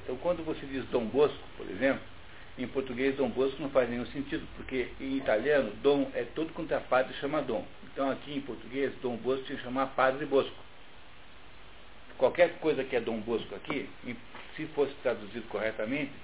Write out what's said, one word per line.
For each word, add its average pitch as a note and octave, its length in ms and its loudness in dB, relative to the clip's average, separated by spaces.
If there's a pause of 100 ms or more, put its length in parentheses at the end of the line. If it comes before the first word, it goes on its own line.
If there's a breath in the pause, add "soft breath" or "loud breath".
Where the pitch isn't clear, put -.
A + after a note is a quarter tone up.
Então, B2+ 140 -4
quando E3+ 260 0
você D3+ 220 -4
diz C3+ 200 -4
Dom A#2+ 200 2
Bosco, C3 320 4 (200)
por - 120 -8
exemplo, A2 320 2 (560 loud breath)
em B2 100 -4
português C3 480 0
Dom C3+ 140 2
Bosco C3+ 320 0
não C#3+ 80 -2
faz B2+ 220 6
nenhum B2 160 -2
sentido, - 360 -4 (140)
porque B2 320 -2 (100)
em C3+ 180 -2
italiano C3 540 4 (120)
Dom C#3 320 6
é B2+ 80 0
todo D3+ 300 -4
quanto D#3 200 -4
é C#3 60 4
padre C3 360 4
chama D3 280 0
Dom. A#2+ 200 -2 (300)
Então, C3+ 160 2
aqui C3 240 -4
em C#3 80 -2
português, A#2+ 500 -2 (120)
Dom A#2+ 140 0
Bosco B2+ 280 0
tinha C#3 140 -6
que - 40 -8
chamar B2+ 220 0 (100)
Padre C3 300 4
Bosco. C#3 300 4 (1600)
Qualquer E3 420 6
coisa C3+ 240 4
que C3 120 0
é A#2+ 60 4
Dom A2+ 160 0
Bosco G#2+ 380 0
aqui, - 340 -4 (160)
em, B2 100 -4 (400)
se D3+ 120 -4
fosse C#3 340 2
traduzido A2 460 0
corretamente, A2+ 640 0 (120)